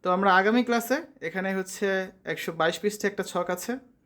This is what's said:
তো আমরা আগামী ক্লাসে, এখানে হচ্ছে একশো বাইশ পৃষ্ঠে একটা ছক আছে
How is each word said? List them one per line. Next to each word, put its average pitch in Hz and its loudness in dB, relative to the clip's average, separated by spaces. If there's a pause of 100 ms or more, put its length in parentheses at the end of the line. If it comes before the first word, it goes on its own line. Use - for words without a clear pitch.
তো - -4 (100)
আমরা 196 4
আগামী 220 4
ক্লাসে, 233 0 (300)
এখানে 185 -4 (100)
হচ্ছে 190 -4 (460)
একশো 160 -6 (100)
বাইশ 170 2
পৃষ্ঠে 208 -2
একটা 196 -6
ছক 180 -2
আছে 180 -6 (340)